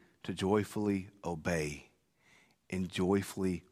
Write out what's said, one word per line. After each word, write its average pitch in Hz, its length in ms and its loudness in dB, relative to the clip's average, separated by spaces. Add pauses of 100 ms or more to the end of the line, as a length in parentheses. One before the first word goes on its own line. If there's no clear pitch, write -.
(240)
to 98 100 -6
joyfully 101 760 0 (140)
obey 80 680 -2 (800)
and 92 200 -2
joyfully 95 840 0